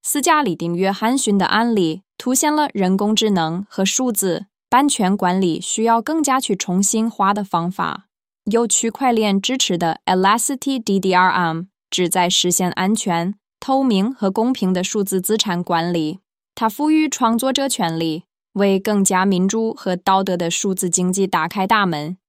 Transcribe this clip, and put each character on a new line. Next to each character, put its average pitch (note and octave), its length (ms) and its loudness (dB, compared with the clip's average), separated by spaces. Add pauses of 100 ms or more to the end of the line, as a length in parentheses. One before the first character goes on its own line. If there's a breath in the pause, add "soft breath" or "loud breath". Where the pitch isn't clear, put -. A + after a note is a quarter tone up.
斯 - 180 -2
嘉 D4+ 220 4
丽 F#3+ 140 0
丁 E3+ 180 -4
约 F#3 160 2
翰 A3 260 0
逊 G#3+ 220 2
的 F#3 80 2
案 A#3 280 2
例 F3 280 0 (160)
凸 B3+ 160 -2
显 D4+ 180 2
了 D4+ 200 0
人 F#3+ 240 2
工 G#3 180 0
智 A3 160 2
能 E3+ 380 0
和 - 160 -4
数 B3 260 -2
字 G3 360 -2 (220)
版 C#4 200 4
权 G3+ 280 0
管 F#3 240 0
理 F3 200 0
需 A3 240 -4
要 A3+ 160 2
更 D#4 220 -2
加 C4+ 180 2
去 G#3+ 160 -2
中 F#3 260 -2
心 A3 260 0
化 G3+ 240 0
的 G#3 120 -2
方 F3 260 -2
法。 - 360 -6 (440)
由 A#3 160 2
区 A3+ 240 0
块 B3+ 220 -2
链 G#3+ 280 2
支 A#3+ 160 -2
持 G3 200 0
的 E3 300 -2
Elasticity A3+ 760 0
D G3 160 2
D F#3 160 2
R F3+ 160 6
M E3 340 -2 (260)
旨 F3+ 180 0
在 F3+ 200 2
实 F3+ 220 0
现 F3+ 220 0
安 F#3+ 220 -2
全、 F3+ 400 -2 (260)
透 C4+ 220 0
明 A3+ 300 2
和 G3+ 180 -2
公 A#3 220 0
平 F#3+ 200 0
的 F3+ 100 0
数 G3+ 220 -2
字 F#3+ 160 -2
资 G#3+ 160 -2
产 F3+ 260 -2
管 E3+ 300 0
理。 E3 280 -4 (340)
它 A3 140 -2
赋 D4 220 -2
予 D#4 160 4
创 A#3 320 0
作 C4 140 0
者 C#4 160 -2
权 E3+ 280 -2
利， E3 280 -4 (300)
为 G3 240 2
更 G3+ 260 0
加 F#3 200 2
民 F#3+ 220 2
主 A3 260 0
和 - 220 -4
道 F#3+ 300 2
德 F#3+ 120 0
的 F3 140 -2
数 F#3+ 240 -2
字 F#3 160 -2
经 F3+ 220 0
济 F#3+ 140 0
打 E3+ 200 -2
开 F#3+ 200 -2
大 G3+ 200 2
门。 D#3+ 300 -4 (120)